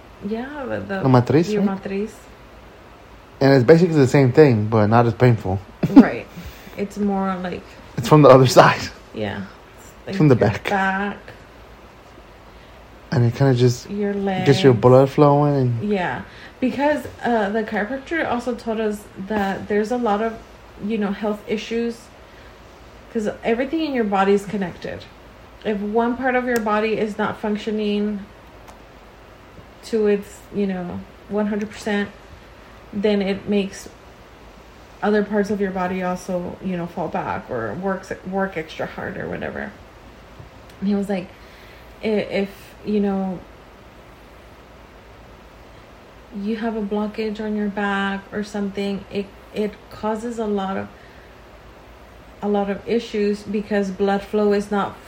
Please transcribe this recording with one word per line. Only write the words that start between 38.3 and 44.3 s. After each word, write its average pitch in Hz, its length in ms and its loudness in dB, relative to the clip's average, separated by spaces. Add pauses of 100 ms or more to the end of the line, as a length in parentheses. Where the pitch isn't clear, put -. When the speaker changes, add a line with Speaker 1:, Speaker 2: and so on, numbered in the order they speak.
Speaker 1:
work 190 260 -4
extra - 300 -8
hard - 320 -10
or 82 100 -8
whatever. 78 420 -8 (1120)
And 196 80 -4
he 208 60 0
was 202 140 -2
like, 190 200 -4 (760)
"I-, - 40 -4 (360)
if, 196 80 -4 (360)
you 208 140 0
know, 190 400 -2 (3000)